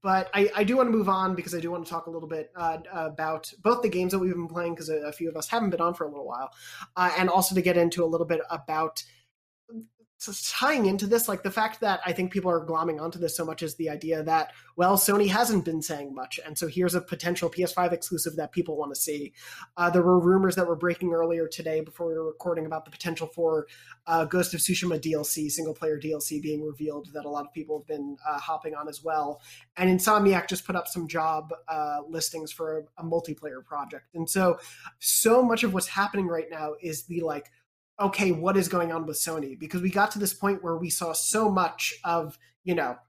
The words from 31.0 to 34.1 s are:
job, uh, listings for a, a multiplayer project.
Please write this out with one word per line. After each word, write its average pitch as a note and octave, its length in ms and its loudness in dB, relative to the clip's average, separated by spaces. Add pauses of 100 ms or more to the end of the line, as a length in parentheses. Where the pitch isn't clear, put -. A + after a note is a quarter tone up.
job, D#3+ 440 -2 (140)
uh, D3+ 400 -4
listings D#3+ 460 -6
for D#3 340 -6 (100)
a, E3+ 40 -14
a - 20 -10
multiplayer D#3+ 600 -4
project. C#3+ 500 -10